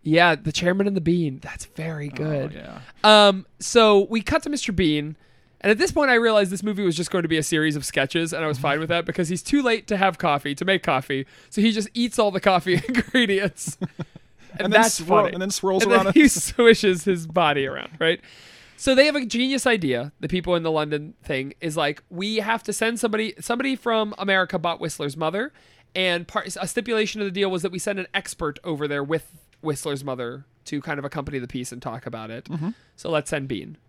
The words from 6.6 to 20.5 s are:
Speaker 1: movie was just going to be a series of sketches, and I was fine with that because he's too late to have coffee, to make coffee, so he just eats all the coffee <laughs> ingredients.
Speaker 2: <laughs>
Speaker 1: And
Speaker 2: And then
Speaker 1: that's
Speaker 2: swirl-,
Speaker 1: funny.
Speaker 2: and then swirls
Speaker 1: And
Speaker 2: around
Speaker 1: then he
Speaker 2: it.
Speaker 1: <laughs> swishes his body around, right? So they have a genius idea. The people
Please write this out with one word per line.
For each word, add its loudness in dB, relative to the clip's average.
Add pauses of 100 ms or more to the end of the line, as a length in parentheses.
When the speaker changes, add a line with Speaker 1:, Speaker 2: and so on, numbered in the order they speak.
Speaker 1:
movie -2
was 2
just -4
going 0
to -2
be 0
a 0
series 0
of -6
sketches, -2
and -4
I -2
was -2
fine 0
with -4
that 0
because -2
he's -4
too 2
late 0
to -2
have 2
coffee, -2
to -6
make 0
coffee, -2 (240)
so -6
he 4
just -4
eats -4
all 4
the -2
coffee 2
<laughs> 0
ingredients. 0
Speaker 2:
<laughs> -4 (680)
Speaker 1:
And -8
Speaker 2:
And 0
then 8
Speaker 1:
that's 2
Speaker 2:
swirl-, 2
Speaker 1:
funny. -4
Speaker 2:
and -6
then -4
swirls 0
Speaker 1:
And 2
Speaker 2:
around 4
Speaker 1:
then 0
he 8
Speaker 2:
it. 8
Speaker 1:
<laughs> -
swishes 4
his -2
body 2
around, -10
right? 0 (580)
So 2
they 8
have 2
a -2
genius -2
idea. 0 (100)
The -8
people -2